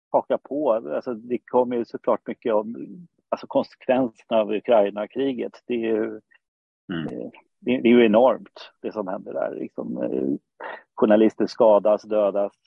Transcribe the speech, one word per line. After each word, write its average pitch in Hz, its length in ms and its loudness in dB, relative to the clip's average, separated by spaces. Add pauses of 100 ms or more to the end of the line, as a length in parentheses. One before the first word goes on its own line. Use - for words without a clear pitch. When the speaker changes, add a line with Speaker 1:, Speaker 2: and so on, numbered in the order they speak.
(120)
Speaker 1:
haka 123 260 0
på. 139 360 -2
Alltså, 127 400 -6
det 120 320 -8
kommer 123 300 0
ju 117 100 -2
såklart - 420 -4
mycket 117 260 -4
om, 110 220 -2 (540)
alltså, - 180 -8
konsekvenserna 123 920 -2
av 104 120 -4
Ukraina-kriget. 107 1120 -2
Det 120 60 -4
är 120 40 -2
ju, 110 440 -4 (720)
Speaker 2:
Mm. 80 140 -6
Speaker 1:
eh, 60 220 -10 (300)
det, 127 220 -2
det 123 80 2
är 117 40 8
ju 120 120 8
enormt, 110 680 2 (100)
det 110 100 -8
som 101 160 -8
händer 101 260 -10
där. - 260 -6
Liksom, 113 440 -8
eh, 65 340 -4 (580)
journalister 107 520 4
skadas, 107 560 4
dödas. 101 480 -2 (160)